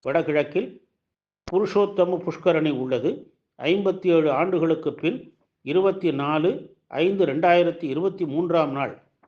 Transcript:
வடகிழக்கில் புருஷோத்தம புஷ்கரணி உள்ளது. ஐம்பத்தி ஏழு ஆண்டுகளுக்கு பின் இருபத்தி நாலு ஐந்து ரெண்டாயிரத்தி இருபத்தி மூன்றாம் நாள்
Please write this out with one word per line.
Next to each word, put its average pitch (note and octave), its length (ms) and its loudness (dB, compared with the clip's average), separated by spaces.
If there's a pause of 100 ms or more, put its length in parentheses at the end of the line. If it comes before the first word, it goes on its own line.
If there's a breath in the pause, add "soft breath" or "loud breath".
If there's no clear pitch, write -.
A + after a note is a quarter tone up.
வடகிழக்கில் D3+ 600 -2 (800)
புருஷோத்தம F#3+ 720 0
புஷ்கரணி D#3+ 520 0
உள்ளது. C3 400 -2 (480)
ஐம்பத்தி F#3 500 0
ஏழு D#3+ 240 4
ஆண்டுகளுக்கு D#3+ 600 0
பின் F3 240 -4 (480)
இருபத்தி F#3 480 0
நாலு D3+ 380 0 (480)
ஐந்து F#3+ 260 2
ரெண்டாயிரத்தி E3+ 680 2
இருபத்தி F#3 340 -2
மூன்றாம் D#3 460 0
நாள் C3+ 200 -4 (340)